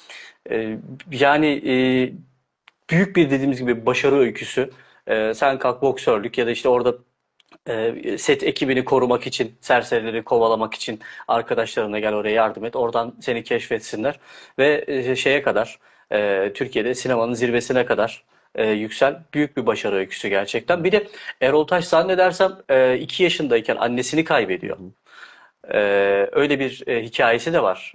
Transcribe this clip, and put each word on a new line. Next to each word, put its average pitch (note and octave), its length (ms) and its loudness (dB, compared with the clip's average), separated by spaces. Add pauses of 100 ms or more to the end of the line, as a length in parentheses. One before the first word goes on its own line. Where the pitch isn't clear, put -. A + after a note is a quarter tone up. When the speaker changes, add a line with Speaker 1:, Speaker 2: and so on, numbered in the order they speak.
(500)
Speaker 1:
E, A2 260 -4 (360)
yani, C#3 340 4
e, C3+ 280 0 (1160)
büyük F#3+ 260 2
bir D#3 140 6
dediğimiz C3+ 300 0
gibi A#2 260 -2
başarı C3 300 2
öyküsü. B2 540 0 (360)
E, A2 280 0
sen C3+ 240 0
kalk B2+ 240 -2
boksörlük A#2+ 560 0
ya A#2+ 80 0
da A#2 40 0
işte A#2+ 180 -2
orada, B2 260 4 (760)
e, A2+ 500 -4
set C#3 240 2
ekibini C3 420 0
korumak B2 420 2
için, - 340 -4
serserileri A2+ 640 0
kovalamak A2+ 500 2
için - 260 -10 (280)
arkadaşlarına A2+ 680 -2
gel G#2+ 160 -2
oraya G#2+ 200 -2
yardım A2 300 0
et. A#2 120 -8
Oradan A#2 440 -2
seni A#2 240 -4
keşfetsinler A#2 760 -4 (400)
ve, D3 280 2
e, C3 300 -2
şeye C#3 260 2
kadar, A2 360 -2 (340)
e, G2+ 420 0
Türkiye'de A2 400 -2
sinemanın B2 400 0
zirvesine A#2+ 520 0
kadar, A2 380 -2 (300)
e, A2 120 0
yüksel. G#2+ 500 0 (180)
Büyük D3 220 -2
bir B2 100 -4
başarı G#2 300 0
öyküsü F#2+ 320 -4
gerçekten. A2+ 560 0
Bir F#3 80 0
de G3+ 140 2 (340)
Erol C#3+ 240 4
Taş E3+ 200 0
zannedersem, F#3 680 2 (160)
e, C3 300 4
iki - 240 -4
yaşındayken B2+ 540 0
annesini B2+ 480 0
kaybediyor. G#2 540 -2
Speaker 2:
Hı F#2+ 40 -20
hı. F2+ 60 -16 (840)
Speaker 1:
E, G#2+ 80 2 (520)
öyle C#3+ 280 2
bir, B2+ 260 -6
e, A#2 180 -2
hikayesi A#2+ 480 0
de D#3+ 100 2
var, F#2 320 -2